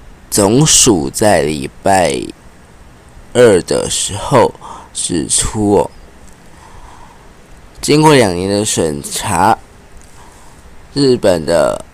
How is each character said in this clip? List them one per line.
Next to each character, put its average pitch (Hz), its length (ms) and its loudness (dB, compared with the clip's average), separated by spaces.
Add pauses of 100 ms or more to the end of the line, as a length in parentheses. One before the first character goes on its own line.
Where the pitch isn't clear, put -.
(300)
总 110 340 2
署 87 460 2
在 98 320 2
礼 71 260 -6 (140)
拜 87 360 0 (1160)
二 117 260 6
的 - 300 -4
时 - 260 -6
候 - 380 0 (400)
指 78 340 -6
出 - 440 -2
哦， 92 180 2 (1900)
经 147 180 2
过 156 140 6
两 110 200 2
年 90 140 -4
的 101 160 -2
审 78 380 -4
查， - 560 -2 (1400)
日 131 240 0
本 90 260 0
的 73 500 -2